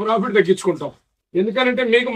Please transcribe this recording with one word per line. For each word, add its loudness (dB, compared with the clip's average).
ప్రాఫిట్ 0
తగ్గించుకుంటాం. 0
ఎందుకంటే 0
మీకు 2